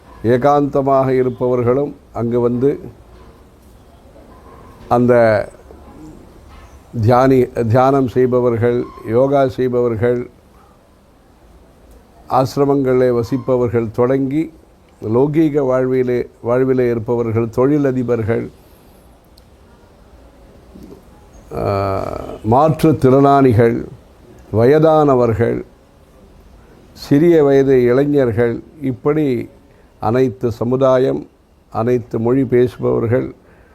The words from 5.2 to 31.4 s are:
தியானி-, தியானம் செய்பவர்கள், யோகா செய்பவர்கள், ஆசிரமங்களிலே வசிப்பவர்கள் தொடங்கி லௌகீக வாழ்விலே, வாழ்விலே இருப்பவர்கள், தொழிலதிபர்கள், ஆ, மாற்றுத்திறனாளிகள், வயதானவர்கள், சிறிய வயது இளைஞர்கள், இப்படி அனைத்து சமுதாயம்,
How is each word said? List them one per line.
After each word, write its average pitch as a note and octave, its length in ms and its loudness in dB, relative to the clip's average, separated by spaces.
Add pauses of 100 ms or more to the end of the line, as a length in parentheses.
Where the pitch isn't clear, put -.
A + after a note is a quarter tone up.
தியானி-, B2 640 2
தியானம் C3 420 2
செய்பவர்கள், B2 760 0 (220)
யோகா C3+ 420 2
செய்பவர்கள், A#2+ 800 -2 (2000)
ஆசிரமங்களிலே C3 800 0
வசிப்பவர்கள் A#2+ 800 -2
தொடங்கி C3+ 640 -2 (500)
லௌகீக C#3+ 640 0
வாழ்விலே, B2+ 640 -2 (140)
வாழ்விலே B2+ 480 0
இருப்பவர்கள், A#2 560 -2 (100)
தொழிலதிபர்கள், B2 920 -2 (3000)
ஆ, G2 460 -4 (480)
மாற்றுத்திறனாளிகள், C3+ 1400 2 (640)
வயதானவர்கள், B2 1120 2 (1300)
சிறிய D#3+ 520 2
வயது C3+ 380 4
இளைஞர்கள், A#2+ 800 0 (180)
இப்படி C3+ 680 -2 (520)
அனைத்து A#2+ 520 -2
சமுதாயம், C3 720 0 (460)